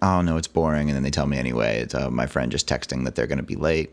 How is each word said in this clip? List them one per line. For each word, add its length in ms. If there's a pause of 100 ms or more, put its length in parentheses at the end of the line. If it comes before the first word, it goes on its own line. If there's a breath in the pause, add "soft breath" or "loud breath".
"Oh, 200
no, 160
it's 100
boring." 420
And 60
then 80
they 80
tell 160
me 100
anyway. 440
It's, 120
uh, 160
my 160
friend 260
just 160
texting 380
that 80
they're 140
gonna 160
be 140
late. 360